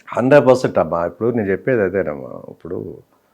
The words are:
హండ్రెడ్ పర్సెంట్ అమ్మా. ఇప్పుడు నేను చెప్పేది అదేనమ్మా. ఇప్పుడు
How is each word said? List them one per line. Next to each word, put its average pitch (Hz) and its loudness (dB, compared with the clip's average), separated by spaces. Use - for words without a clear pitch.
హండ్రెడ్ 131 6
పర్సెంట్ 123 2
అమ్మా. 85 0
ఇప్పుడు 107 -4
నేను 113 -2
చెప్పేది 107 0
అదేనమ్మా. 78 -4
ఇప్పుడు 85 -12